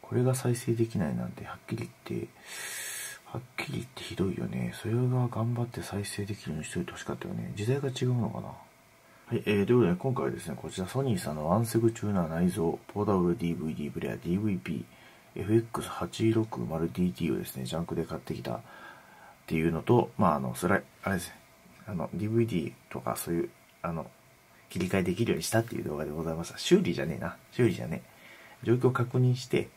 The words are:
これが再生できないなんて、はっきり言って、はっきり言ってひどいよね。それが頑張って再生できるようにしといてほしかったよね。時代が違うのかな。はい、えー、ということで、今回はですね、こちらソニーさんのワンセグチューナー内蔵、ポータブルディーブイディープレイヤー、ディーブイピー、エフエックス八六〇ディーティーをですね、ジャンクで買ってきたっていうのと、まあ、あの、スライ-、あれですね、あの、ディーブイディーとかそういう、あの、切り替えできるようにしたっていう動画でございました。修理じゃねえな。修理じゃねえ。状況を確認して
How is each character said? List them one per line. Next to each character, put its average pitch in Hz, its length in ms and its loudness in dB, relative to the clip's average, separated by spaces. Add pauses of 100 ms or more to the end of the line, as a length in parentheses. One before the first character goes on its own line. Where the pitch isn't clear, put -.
こ - 120 -8
れ 123 100 4
が 127 100 4
再 123 220 0
生 117 180 -2
で 113 120 2
き 110 120 -4
な 80 100 2
い 62 80 -2
な 60 100 -4
ん 60 40 -6
て、 - 140 -14
は - 100 -10
っ - 120 -14
き - 100 -4
り - 120 -6 (180)
言 58 120 -4
っ - 40 -2
て、 - 60 -8 (960)
は - 140 -8
っ - 40 -6 (140)
き - 160 -6
り - 60 -4
言 - 40 -4
っ - 40 -8
て - 160 -14
ひ - 120 -10
ど 95 140 2
い - 80 -2
よ 57 100 -2
ね。 - 280 -4
そ - 140 -6
れ 110 60 0
が 123 60 2
頑 123 540 2
張 120 80 0
っ 117 40 0
て 98 160 -8
再 101 220 -4
生 101 220 -6
で 101 80 -6
き - 120 -12
る 87 40 -6
よ 76 60 -4
う - 20 -4
に 76 60 -6
し - 80 -10
と 87 80 -2
い 85 40 -2
て - 80 -8
ほ - 60 -12
し - 60 -12
か 73 100 -6
っ - 20 -6
た - 120 -10
よ - 60 -6
ね。 - 200 -6
時 104 120 -4
代 139 140 2
が 139 80 -2
違 131 160 -2
う 123 100 2
の 113 140 0
か - 120 -6
な。 - 80 -10
は - 80 -12 (800)
い、 - 100 0
え 101 160 4
ー、 95 40 4
と 120 60 4
い - 40 8
う - 20 8
こ 120 60 8
と 170 60 6
で、 180 60 6
今 131 180 0
回 - 120 0
は 123 60 2
で 117 80 -6
す - 80 -10
ね、 - 120 -6
こ 80 80 -8
ち 92 120 -6
ら 92 60 -2
ソ 131 160 -2
ニ 120 140 2
ー - 20 -2
さ 78 140 -4
ん 78 40 -4
の 76 120 -2
ワ 95 100 6
ン 117 60 4
セ 113 140 0
グ 113 120 6
チ - 120 -8
ュ 104 80 0
ー - 20 0
ナ 90 120 4
ー 80 40 -2
内 87 220 4
蔵、 85 260 0 (120)
ポ 101 140 -2
ー 104 40 2
タ 104 60 4
ブ 87 180 6
ル 85 80 2
デ 85 80 -2
ィ 85 60 2
ー - 40 -2
ブ 78 140 -4
イ - 40 -6
デ 73 100 -6
ィ - 20 -4
ー 65 60 -6
プ - 80 -6
レ 73 80 -4
イ - 20 -2
ヤ 57 60 -4
ー、 62 40 -10
デ 85 100 -4
ィ 87 40 4
ー 98 60 2
ブ 107 100 0
イ 92 60 0
ピ 78 280 -6 (520)
ー、 - 40 -6
エ - 40 -4
フ 104 100 2
エ 113 40 8
ッ 113 140 2
ク - 100 -4
ス - 60 -10
八 110 440 0
六 110 280 0
〇 80 320 -2
デ 90 100 0
ィ 90 100 4
ー - 0 -
テ - 140 -4
ィ - 20 2
ー 58 60 2
を 50 40 -2
で 50 60 -6
す - 120 -10
ね、 65 80 -6
ジ 64 120 -4
ャ 82 40 0
ン 85 60 -4
ク 82 80 -6
で 82 100 -2
買 80 140 -8
っ - 20 -8
て - 140 -6
き - 80 -8
た 62 140 -4
っ - 40 -6 (840)
て - 80 -2
い 80 140 4
う - 20 6
の 80 120 -2
と、 - 360 6
ま 90 140 6
あ、 - 20 4
あ 69 60 0
の、 64 160 -4
ス 90 100 -4
ラ 95 120 6
イ-、 - 40 0 (220)
あ 98 60 0
れ 98 40 2
で 87 60 -2
す - 80 -10
ね、 - 100 -18 (480)
あ 101 80 -8
の、 80 180 -4
デ 98 140 -4
ィ - 20 -2
ー - 20 -2
ブ 117 120 4
イ 113 60 4
デ 90 80 -2
ィ 78 100 0
ー - 60 -8 (160)
と - 120 -8
か 60 140 -2
そ - 160 -6
う 85 40 2
い 85 100 2
う、 - 60 -6 (320)
あ 85 100 -2
の、 80 180 -6 (600)
切 90 100 -6
り 92 80 0
替 98 100 4
え 92 60 4
で 87 100 2
き 113 100 2
る 95 80 2
よ - 40 4
う - 20 -2
に 85 60 -4
し - 60 -4
た 113 100 6
っ 113 40 0
て - 120 -6
い - 60 -2
う - 20 -6
動 73 120 -4
画 76 80 -4
で 78 60 -4
ご 80 140 -4
ざ 80 80 -2
い - 20 -2
ま 82 80 -4
し - 100 -8
た。 - 60 -12
修 - 240 6
理 87 120 0
じ 69 80 -2
ゃ 71 40 0
ね 80 100 -2
え - 40 -8
な。 - 160 -6 (160)
修 120 160 4
理 - 60 2
じ - 80 -6
ゃ - 40 -6
ね - 160 -4 (600)
え。 - 20 -2
状 113 80 6
況 127 140 4
を - 20 8
確 123 280 0
認 127 180 6
し - 100 -10
て - 300 0